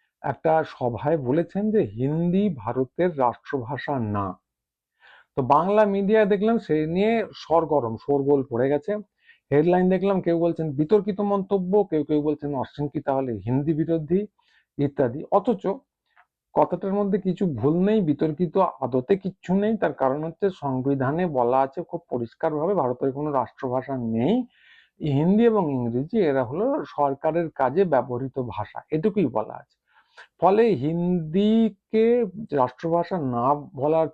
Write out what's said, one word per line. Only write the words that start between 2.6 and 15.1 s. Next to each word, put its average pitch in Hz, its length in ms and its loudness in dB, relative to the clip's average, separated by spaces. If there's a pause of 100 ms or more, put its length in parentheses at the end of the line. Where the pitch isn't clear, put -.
রাষ্ট্রভাষা 131 800 -4
না। 104 400 -4 (960)
তো 139 80 0
বাংলা 180 420 4
মিডিয়া 202 400 2
দেখলাম 208 320 2
সেই 156 300 0
নিয়ে 202 460 0
সরগরম, 147 640 0
শোরগোল 143 520 2
পড়ে 123 200 0
গেছে। 147 280 -2 (540)
হেডলাইন 175 380 4
দেখলাম, 190 320 0
কেউ 170 180 0
বলছেন 165 320 -2
বিতর্কিত 190 500 0
মন্তব্য, 202 640 0
কেউ 156 200 -2
কেউ 151 180 0
বলছেন 147 340 -4
অশ্বিন 135 320 -6
কি 143 140 -6
তাহলে 135 320 -2
হিন্দি 131 400 -2
বিরোধী 165 540 -2 (500)
ইত্যাদি। 143 540 -2